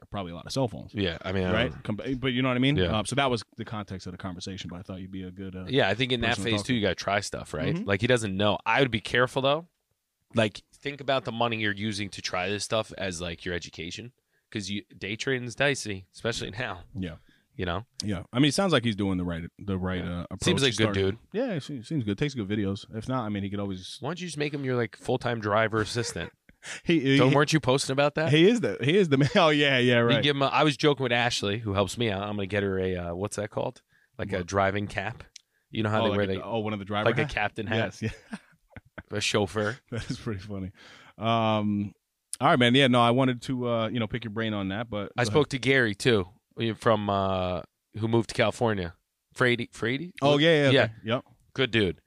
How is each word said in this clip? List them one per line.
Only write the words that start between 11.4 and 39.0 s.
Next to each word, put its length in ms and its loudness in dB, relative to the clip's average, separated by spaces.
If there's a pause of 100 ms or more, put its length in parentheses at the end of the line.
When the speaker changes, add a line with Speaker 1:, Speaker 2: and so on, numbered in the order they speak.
Speaker 2:
you're 160 0
using 380 -4
to 120 -14
try 260 -2
this 160 -4
stuff 340 -2
as, 220 -6
like, 240 -8
your 100 -4
education. 580 -10 (380)
'Cause 200 -6
you, 120 -4 (140)
day 200 -8
trading's 380 -4
dicey, 600 -2
especially 380 -6
now. 320 -10 (100)
Speaker 1:
Yeah. 220 -6 (400)
Speaker 2:
You 80 -4
know? 220 -4 (180)
Speaker 1:
Yeah. 180 -4 (100)
I 60 -2
mean, 120 4
it 40 -6
sounds 180 2
like 120 2
he's 100 0
doing 240 0
the 60 -2
right, 200 -6 (140)
the 200 -4
right, 260 -4
Speaker 2:
Yeah. 160 -6
Speaker 1:
uh, 100 -8
approach 140 -10
Speaker 2:
Seems 180 2
like 120 2
a 20 -6
Speaker 1:
to 100 -6
Speaker 2:
good 80 0
Speaker 1:
starting. 160 2
Speaker 2:
dude. 80 -8 (140)
Speaker 1:
Yeah, 220 -4
he 60 -4
se-, 220 -10
seems 220 -4
good. 140 -2
Takes 160 -2
good 120 -6
videos. 380 -2 (100)
If 140 -10
not, 160 -2
I 60 -4
mean, 120 -4
he 80 -4
could 80 -6
always 420 -8
Speaker 2:
Why 100 -6
don't 100 -8
you 60 -10
just 120 -10
make 160 -4
him 100 -6
your, 120 0
like, 200 -4
full-time 440 -2
driver 400 2
assistant? 560 -4
Speaker 1:
<laughs> 60 -20 (400)
He, 160 2
he, 200 4
Speaker 2:
Don't, 120 8
Speaker 1:
he 60 4
Speaker 2:
weren't 160 4
you 80 4
posting 320 2
about 240 2
that? 160 0
Speaker 1:
He 160 8
is 120 4
the, 220 0
he 140 2
is 120 6
the 80 6
man. 160 6
<laughs> 40 4
Oh, 140 8
yeah, 280 4
yeah, 220 6
Speaker 2:
You 60 4
Speaker 1:
right. 160 4
Speaker 2:
give 120 2
him 80 0
a, 40 4
I 180 4
was 120 4
joking 280 2
with 80 0
Ashley, 480 0
who 120 -4
helps 240 2
me 140 0
out. 140 -2
I'm 100 -6
gonna 140 -4
get 160 0
her 160 0
a, 160 0
uh, 180 -6
what's 220 -6
that 140 -6
called? 300 -6 (380)
Like 140 -4
a 60 -2
Speaker 1:
What? 80 -4
Speaker 2:
driving 420 2
cap. 340 -8 (480)
You 140 -2
know 40 0
how 120 0
Speaker 1:
Oh, 40 2
Speaker 2:
they 60 2
Speaker 1:
like 60 0
Speaker 2:
wear 140 2
Speaker 1:
a, 40 -2
Speaker 2:
the, 100 -6
Speaker 1:
oh, 140 -4
one 140 -4
of 80 -6
the 40 -10
driver 240 0
Speaker 2:
like 100 2
a 40 0
Speaker 1:
hats? 120 -4
Speaker 2:
captain 340 -4
hat? 80 -2
Speaker 1:
Yes, 260 -4
yeah. 360 -8 (720)